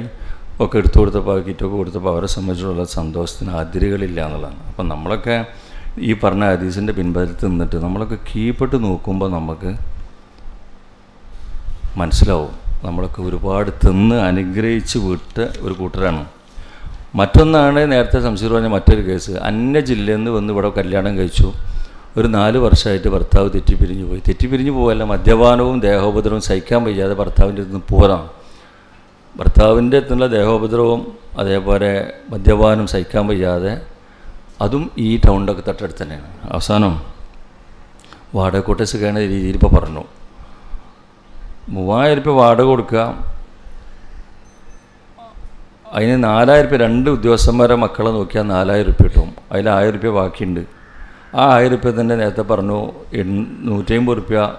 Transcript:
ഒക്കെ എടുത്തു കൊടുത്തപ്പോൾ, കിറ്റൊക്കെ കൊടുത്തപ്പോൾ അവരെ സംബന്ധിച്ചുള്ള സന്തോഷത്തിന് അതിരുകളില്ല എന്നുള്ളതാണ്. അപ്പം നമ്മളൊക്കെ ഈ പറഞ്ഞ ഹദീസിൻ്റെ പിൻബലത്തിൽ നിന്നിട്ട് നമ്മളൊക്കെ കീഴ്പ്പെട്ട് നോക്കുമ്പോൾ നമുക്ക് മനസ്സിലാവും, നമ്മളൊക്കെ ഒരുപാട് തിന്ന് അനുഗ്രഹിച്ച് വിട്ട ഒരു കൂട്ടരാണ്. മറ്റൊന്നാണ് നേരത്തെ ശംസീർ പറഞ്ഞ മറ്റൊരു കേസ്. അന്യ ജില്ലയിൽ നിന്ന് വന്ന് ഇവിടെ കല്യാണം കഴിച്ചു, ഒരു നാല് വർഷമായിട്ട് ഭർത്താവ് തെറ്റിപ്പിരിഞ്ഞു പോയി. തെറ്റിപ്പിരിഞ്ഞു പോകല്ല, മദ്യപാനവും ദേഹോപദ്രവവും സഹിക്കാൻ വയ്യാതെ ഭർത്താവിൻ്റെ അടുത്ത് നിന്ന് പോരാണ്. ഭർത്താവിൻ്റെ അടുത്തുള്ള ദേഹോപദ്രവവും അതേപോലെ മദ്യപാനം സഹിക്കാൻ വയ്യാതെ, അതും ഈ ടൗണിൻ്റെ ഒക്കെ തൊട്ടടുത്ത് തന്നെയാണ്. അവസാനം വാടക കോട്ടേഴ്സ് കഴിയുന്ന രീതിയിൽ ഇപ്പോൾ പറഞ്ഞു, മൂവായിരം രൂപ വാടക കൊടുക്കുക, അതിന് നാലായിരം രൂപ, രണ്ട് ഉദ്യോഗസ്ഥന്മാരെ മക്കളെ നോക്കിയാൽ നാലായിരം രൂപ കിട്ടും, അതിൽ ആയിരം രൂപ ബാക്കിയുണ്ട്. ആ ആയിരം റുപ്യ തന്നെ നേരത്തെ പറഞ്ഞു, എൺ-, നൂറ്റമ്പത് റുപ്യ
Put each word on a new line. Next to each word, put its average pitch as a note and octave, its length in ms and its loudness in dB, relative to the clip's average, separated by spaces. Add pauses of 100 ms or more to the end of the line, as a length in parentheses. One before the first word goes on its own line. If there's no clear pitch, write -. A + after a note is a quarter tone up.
(640)
ഒക്കെ G#2 140 -2
എടുത്തു F#2 220 4
കൊടുത്തപ്പോൾ, G2 480 2
കിറ്റൊക്കെ F#2+ 280 -6
കൊടുത്തപ്പോൾ F2+ 380 -4
അവരെ F2 140 -2
സംബന്ധിച്ചുള്ള F#2 640 -4
സന്തോഷത്തിന് E2+ 580 -6 (100)
അതിരുകളില്ല F#2 680 -2
എന്നുള്ളതാണ്. D2 400 -10
അപ്പം - 200 -6
നമ്മളൊക്കെ F#2+ 480 -4 (640)
ഈ A#2 120 -2 (100)
പറഞ്ഞ G2+ 220 0 (100)
ഹദീസിൻ്റെ F#2 400 -4
പിൻബലത്തിൽ F2+ 580 -2
നിന്നിട്ട് E2+ 320 -2
നമ്മളൊക്കെ G#2 340 -4 (120)
കീഴ്പ്പെട്ട് A#2+ 540 -2
നോക്കുമ്പോൾ F#2+ 520 -2
നമുക്ക് E2 360 -6 (2250)
മനസ്സിലാവും, E2 560 2 (300)
നമ്മളൊക്കെ F2+ 380 -6
ഒരുപാട് F#2+ 500 -2 (120)
തിന്ന് G2+ 340 6 (120)
അനുഗ്രഹിച്ച് G2+ 760 -2
വിട്ട F2+ 320 -6 (240)
ഒരു F#2 120 -6
കൂട്ടരാണ്. F2+ 520 -4 (880)
മറ്റൊന്നാണ് D3 680 4 (100)
നേരത്തെ B2 320 2
ശംസീർ A2 300 -2
പറഞ്ഞ A2+ 240 2
മറ്റൊരു G#2 300 6
കേസ്. F#2 260 -4 (160)
അന്യ B2 320 0
ജില്ലയിൽ G#2+ 380 0
നിന്ന് A#2 120 -2
വന്ന് G#2 220 -2
ഇവിടെ G2+ 240 0
കല്യാണം F#2+ 400 -2
കഴിച്ചു, F#2 320 2 (680)
ഒരു A2+ 160 2
നാല് A2 240 2
വർഷമായിട്ട് G#2 560 2
ഭർത്താവ് G2 400 4
തെറ്റിപ്പിരിഞ്ഞു F#2 520 0
പോയി. F2+ 200 -6
തെറ്റിപ്പിരിഞ്ഞു C3 500 0
പോകല്ല, A2+ 280 2
മദ്യപാനവും A#2 760 4
ദേഹോപദ്രവവും G#2 680 0
സഹിക്കാൻ A2 380 0
വയ്യാതെ G2 360 -2
ഭർത്താവിൻ്റെ G2+ 420 4
അടുത്ത് F#2+ 140 -8
നിന്ന് F#2 140 -8
പോരാണ്. F2+ 380 4 (1080)
ഭർത്താവിൻ്റെ A#2 640 6
അടുത്തുള്ള B2+ 280 0
ദേഹോപദ്രവവും A2+ 720 2 (360)
അതേപോലെ G2 520 0 (400)
മദ്യപാനം G#2+ 580 4
സഹിക്കാൻ G2+ 400 -2
വയ്യാതെ, F#2 460 -2 (880)
അതും C3 220 -2 (140)
ഈ A2+ 120 0 (140)
ടൗണിൻ്റെ G2 300 6
ഒക്കെ F2+ 140 -8
തൊട്ടടുത്ത് G2 360 -8
തന്നെയാണ്. D2 260 -14 (220)
അവസാനം G2+ 420 2 (1400)
വാടക F#2+ 320 0
കോട്ടേഴ്സ് G#2+ 300 0
കഴിയുന്ന G#2 280 -2
രീതിയിൽ F#2+ 340 -2
ഇപ്പോൾ F#2+ 160 6
പറഞ്ഞു, D#2 280 0 (1700)
മൂവായിരം B2+ 480 0
രൂപ D3 160 0
വാടക A#2+ 260 6
കൊടുക്കുക, A2+ 380 2 (3000)
അതിന് A#2 260 2
നാലായിരം B2+ 460 4
രൂപ, C3+ 120 2
രണ്ട് B2 300 2
ഉദ്യോഗസ്ഥന്മാരെ A#2+ 720 4
മക്കളെ A2 340 -2
നോക്കിയാൽ G#2 360 -4
നാലായിരം F#2+ 360 0
രൂപ - 140 6
കിട്ടും, - 260 4 (220)
അതിൽ G2+ 180 0
ആയിരം G2+ 320 2
രൂപ A2+ 160 0
ബാക്കിയുണ്ട്. F#2 460 -2 (720)
ആ B2+ 80 2 (100)
ആയിരം B2 180 4
റുപ്യ B2 180 0
തന്നെ A#2 260 0
നേരത്തെ G#2+ 260 -2
പറഞ്ഞു, G#2 380 -2 (340)
എൺ-, G2 340 -4 (120)
നൂറ്റമ്പത് A2+ 580 0
റുപ്യ G#2 420 -2